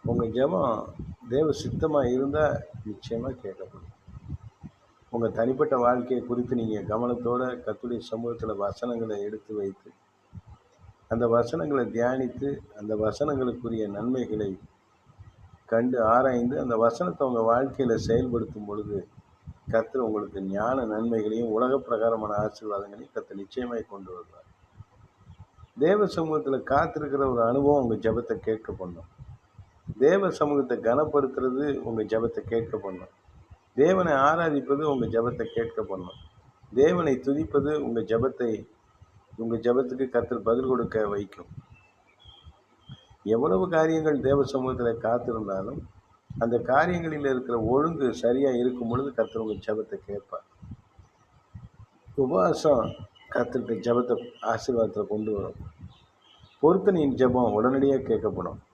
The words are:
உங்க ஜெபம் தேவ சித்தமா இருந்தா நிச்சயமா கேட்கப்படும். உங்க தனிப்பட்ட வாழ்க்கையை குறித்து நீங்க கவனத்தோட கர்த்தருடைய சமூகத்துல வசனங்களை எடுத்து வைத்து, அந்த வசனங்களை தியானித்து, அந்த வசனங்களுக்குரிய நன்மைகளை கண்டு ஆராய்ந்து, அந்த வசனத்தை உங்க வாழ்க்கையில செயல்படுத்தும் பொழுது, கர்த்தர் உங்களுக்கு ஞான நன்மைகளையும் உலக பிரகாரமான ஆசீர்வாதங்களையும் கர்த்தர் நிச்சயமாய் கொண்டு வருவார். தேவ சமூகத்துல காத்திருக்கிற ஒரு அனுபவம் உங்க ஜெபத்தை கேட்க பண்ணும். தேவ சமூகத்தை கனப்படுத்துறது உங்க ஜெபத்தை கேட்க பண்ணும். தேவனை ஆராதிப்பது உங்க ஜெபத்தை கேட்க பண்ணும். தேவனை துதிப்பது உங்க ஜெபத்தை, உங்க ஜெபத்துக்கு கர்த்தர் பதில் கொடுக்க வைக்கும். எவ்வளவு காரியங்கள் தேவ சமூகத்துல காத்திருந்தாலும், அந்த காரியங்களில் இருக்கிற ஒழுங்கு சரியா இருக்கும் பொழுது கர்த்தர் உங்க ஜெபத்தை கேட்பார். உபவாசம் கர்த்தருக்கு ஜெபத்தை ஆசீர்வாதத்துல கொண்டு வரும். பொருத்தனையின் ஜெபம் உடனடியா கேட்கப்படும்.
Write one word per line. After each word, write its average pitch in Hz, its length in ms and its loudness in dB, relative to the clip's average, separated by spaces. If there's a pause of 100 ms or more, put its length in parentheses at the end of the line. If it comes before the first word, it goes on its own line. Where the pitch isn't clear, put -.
உங்க 120 200 0
ஜெபம் 120 600 0 (440)
தேவ 147 220 2
சித்தமா 135 600 0
இருந்தா 139 480 0 (240)
நிச்சயமா 117 460 -6 (120)
கேட்கப்படும். 92 500 -14 (1160)
உங்க 117 180 0
தனிப்பட்ட 131 480 0
வாழ்க்கையை 123 500 2
குறித்து 123 280 -2
நீங்க 110 260 -2
கவனத்தோட 120 640 -2 (180)
கர்த்தருடைய 113 400 -6 (100)
சமூகத்துல 113 460 -6
வசனங்களை 107 680 -4
எடுத்து 107 320 -8
வைத்து, 98 360 -6 (1200)
அந்த 117 180 2
வசனங்களை 127 600 2
தியானித்து, 127 720 -2 (200)
அந்த 107 180 -4
வசனங்களுக்குரிய 117 920 -2
நன்மைகளை 107 720 -2 (1080)
கண்டு 120 380 2
ஆராய்ந்து, 123 560 4
அந்த 120 160 0
வசனத்தை 131 520 2
உங்க 120 140 2 (120)
வாழ்க்கையில 131 400 2
செயல்படுத்தும் 110 680 0
பொழுது, 104 440 -6 (640)
கர்த்தர் 113 320 0
உங்களுக்கு 104 400 -4
ஞான 110 420 -2
நன்மைகளையும் 110 680 -2
உலக 127 280 2
பிரகாரமான 110 560 0
ஆசீர்வாதங்களையும் 104 800 -6
கர்த்தர் 107 240 -10
நிச்சயமாய் 117 520 -8
கொண்டு 95 240 -14
வருவார். - 360 -20 (1300)
தேவ 190 280 4
சமூகத்துல 151 560 -2
காத்திருக்கிற 139 680 0
ஒரு 117 100 2
அனுபவம் 139 400 4
உங்க 113 280 0
ஜெபத்தை 113 240 -2
கேட்க 107 380 -4
பண்ணும். 90 360 -12 (880)
தேவ 180 320 4
சமூகத்தை 139 480 2
கனப்படுத்துறது 135 1000 2
உங்க 113 260 -4
ஜெபத்தை 110 380 0
கேட்க 113 360 -2
பண்ணும். 92 360 -10 (600)
தேவனை 170 380 4
ஆராதிப்பது 143 720 2
உங்க 135 240 2
ஜெபத்தை 113 380 0 (100)
கேட்க 113 280 -2
பண்ணும். 92 360 -10 (560)
தேவனை 156 400 4
துதிப்பது 147 600 0
உங்க 117 240 -2
ஜெபத்தை, 113 680 0 (680)
உங்க 113 200 -2
ஜெபத்துக்கு 127 520 0
கர்த்தர் 120 340 -2
பதில் 120 240 2
கொடுக்க 110 420 0
வைக்கும். 101 380 -6 (1800)
எவ்வளவு 175 460 2
காரியங்கள் 160 520 2
தேவ 135 240 4
சமூகத்துல 123 480 0 (100)
காத்திருந்தாலும், 113 800 -2 (580)
அந்த 117 200 0
காரியங்களில் 156 640 0
இருக்கிற 123 360 0
ஒழுங்கு 135 540 2
சரியா 131 360 2
இருக்கும் 123 380 0
பொழுது 131 260 -2
கர்த்தர் 113 280 -2
உங்க 107 120 -4
ஜெபத்தை 107 400 -4
கேட்பார். - 500 -10 (1700)
உபவாசம் 131 760 2 (380)
கர்த்தருக்கு 120 500 -2
ஜெபத்தை 120 340 2 (280)
ஆசீர்வாதத்துல 110 640 0
கொண்டு 107 260 -4
வரும். 98 220 -6 (1040)
பொருத்தனையின் 165 540 4
ஜெபம் 120 480 4
உடனடியா 135 400 4
கேட்கப்படும். 95 580 -2 (140)